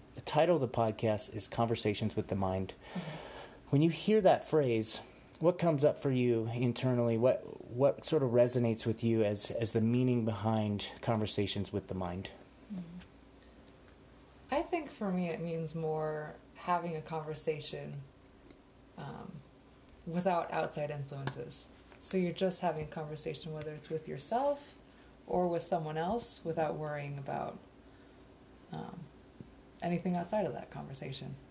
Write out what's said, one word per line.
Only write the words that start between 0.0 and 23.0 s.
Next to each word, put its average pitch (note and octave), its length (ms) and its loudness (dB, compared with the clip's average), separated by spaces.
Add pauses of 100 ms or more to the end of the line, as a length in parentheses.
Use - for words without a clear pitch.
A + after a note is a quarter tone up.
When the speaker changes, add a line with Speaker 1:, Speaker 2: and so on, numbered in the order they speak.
Speaker 1:
the - 80 -14
title E3 340 4
of D3+ 60 2
the B2+ 60 0
podcast A2 680 0
is G#2 120 -8
Conversations A2+ 680 0
with G#2+ 120 -2
the - 80 0
Mind. F#2+ 380 -2 (180)
Speaker 2:
Mm-hmm. F#3 80 -6 (720)
Speaker 1:
When C#3+ 120 6
you E3 80 6
hear G#3+ 320 4
that E3 260 8
phrase, A#2+ 540 2 (380)
what F3 180 4
comes D#3 260 4
up D3 180 6
for C#3+ 100 2
you A#2+ 420 4
internally? A#2+ 640 2
What, A#2+ 260 4 (280)
what B2+ 340 2
sort D#3 160 4
of C3 80 4
resonates A#2+ 560 4
with A2+ 180 0
you A2+ 200 6
as, G#2 260 2
as A2+ 220 -2
the A2+ 100 4
meaning A#2+ 420 4
behind G#2+ 600 0 (160)
Conversations G#2 720 0
with G2 140 -4
the F#2+ 80 -6
Mind? F#2 340 -6 (420)
Speaker 2:
Mm-hmm. F#3 100 -8 (1700)
I C#4+ 100 2
think E4+ 300 -2
for G3+ 200 -2
me F3+ 180 2
it D#3+ 120 -4
means E3 320 -4
more D#3 640 -2 (200)
having F3 400 -2
a D#3 60 -6
conversation, D3+ 920 -6 (1040)
um, - 360 -12 (720)
without F3 460 2
outside D#3+ 360 -2
influences. C#3 800 -8 (320)
So - 160 -6
you're F3 160 2
just F3 300 0
having D#3 220 0
a D3+ 40 -10
conversation, D#3 680 -8